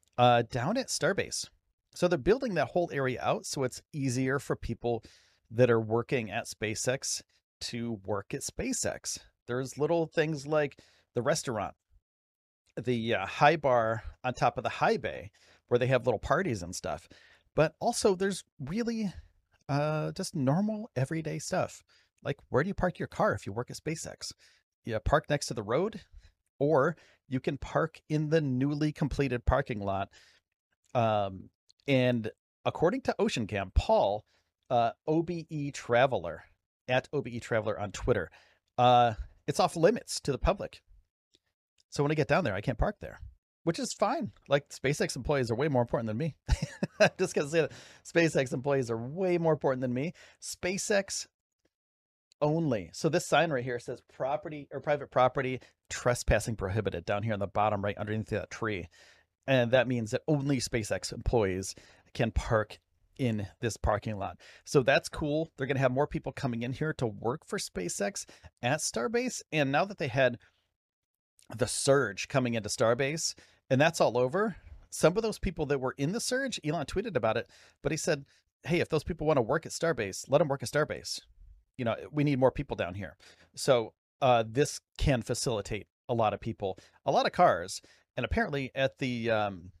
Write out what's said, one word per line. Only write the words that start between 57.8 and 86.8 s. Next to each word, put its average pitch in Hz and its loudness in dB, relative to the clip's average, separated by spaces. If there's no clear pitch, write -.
right 101 -2
underneath 104 -4
that 101 -4
tree. 101 -6
And 127 4
that 123 4
means 117 -2
that - -4
only 143 2
SpaceX 107 -4
employees 95 0
can 117 0
park - -2
in 110 -2
this 117 -4
parking 107 -2
lot. 95 -8
So 143 4
that's 135 4
cool. 156 -2
They're 135 -4
gonna 135 0
have 131 4
more 139 0
people 151 -6
coming 117 -4
in 131 -4
here 151 -4
to 127 -2
work 107 -4
for 208 -6
SpaceX 190 -6
at 127 0
Starbase. 240 -4
And 143 0
now 165 2
that 202 -14
they 156 -4
had 123 2
the 113 0
surge 131 2
coming 123 0
into 101 -4
Starbase, 135 0
and 131 4
that's 160 4
all 123 4
over, 165 0
some 165 2
of 220 0
those 220 -4
people 160 -4
that 143 0
were 127 -2
in 143 -2
the 226 -4
surge, 262 -4
Elon 151 -4
tweeted 196 -4
about 110 2
it, 117 -4
but 143 -2
he 160 -2
said, 147 -2
"Hey, 170 0
if - 0
those 156 0
people 160 -4
wanna 147 4
work 135 -2
at - -10
Starbase, 120 -4
let 139 6
'em 160 4
work 139 -2
at 117 -8
Starbase. 135 -2
You 123 -2
know, 110 2
we 147 2
need 143 2
more 127 6
people 139 -6
down 90 -4
here." 95 -10
So, 120 2
uh, 123 6
this 127 0
can 123 2
facilitate 110 -4
a 127 0
lot 110 4
of 98 -8
people, 101 -6